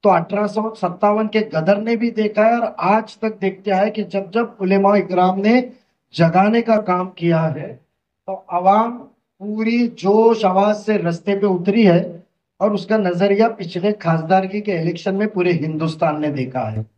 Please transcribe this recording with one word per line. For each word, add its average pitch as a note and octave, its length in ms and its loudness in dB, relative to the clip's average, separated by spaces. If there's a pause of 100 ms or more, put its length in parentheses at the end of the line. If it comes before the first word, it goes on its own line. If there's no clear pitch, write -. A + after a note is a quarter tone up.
तो G#3 60 4
अठारह G3 380 0
सौ A3 280 -6
सत्तावन G#3 520 0
के G#3+ 220 0
गदर F#3 320 0
ने A3+ 140 -2
भी A#3 180 0
देखा G#3+ 320 0
है A#3 140 4
और - 160 -4 (120)
आज G#3+ 320 0
तक A3 200 -6
देखते G3 320 -4
आए G3 180 2
कि G#3+ 160 -6
जब F#3+ 260 -6
जब A3+ 300 -4
उलेमा G3 360 2
इकराम F#3 420 0
ने A3+ 200 4 (560)
जगाने F#3 460 2
का A3+ 220 2
काम F#3 240 -2 (100)
किया E3 220 0
है, D#3 280 -4
तो - 680 -16
अवाम G#3 640 0 (440)
पूरी A3 460 -2 (100)
जोश G#3+ 480 4
आवाज G3 300 2
से G#3 220 -2
रास्ते E3+ 380 -2
पे G3+ 120 0
उतरी G3 380 2
है F3 140 6 (600)
और G#3 140 0
उसका G#3+ 240 -2
नजरिया G3+ 560 2
पिछले F3+ 380 -4 (100)
खासदारगी F#3 600 0
के G3+ 120 -6
इलेक्शन E3+ 420 -4
में G#3+ 140 -2
पूरे F3+ 240 0
हिंदुस्तान D#3 680 -2
ने D3+ 100 -2
देखा B2+ 380 -6
है। A2 140 -6 (140)